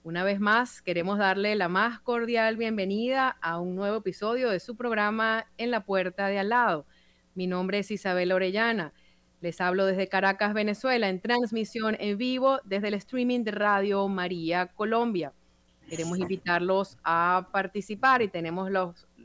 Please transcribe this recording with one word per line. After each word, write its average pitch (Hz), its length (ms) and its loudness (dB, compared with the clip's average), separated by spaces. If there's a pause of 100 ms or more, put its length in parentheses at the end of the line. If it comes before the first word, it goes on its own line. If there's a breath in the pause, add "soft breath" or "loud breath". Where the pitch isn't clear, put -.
Una 170 220 -4
vez 202 160 0
más, 220 400 2
queremos 180 380 -2
darle 196 380 2
la 185 120 2
más 220 320 0
cordial 233 560 0
bienvenida 226 880 0
a 170 180 -4
un 180 160 -4
nuevo 202 220 -2
episodio 220 500 -2
de 185 120 0
su 233 160 -12
programa 220 680 0 (140)
En 240 120 -2
la 226 140 -2
Puerta 190 440 0
de 202 100 0
Al 196 100 0
Lado. 220 380 2 (480 soft breath)
Mi 185 120 -4
nombre 185 340 -2
es 196 100 -6
Isabel 185 420 0
Orellana. 190 640 0 (480 soft breath)
Les 170 180 -6
hablo 185 240 2
desde 190 240 2
Caracas, 196 460 2
Venezuela, 214 560 0
en 185 100 -4
transmisión 220 800 -2
en 208 160 -2
vivo 254 480 2
desde 202 240 -2
el 202 60 -2
streaming 247 500 -2
de 214 60 -4
Radio 202 580 2
María 180 600 -2
Colombia. 214 680 -2 (520)
Queremos 165 320 -4
invitarlos 185 840 0
a 175 480 2
participar 208 720 0
y 208 60 0
tenemos 180 420 -4
los 185 360 -2 (180)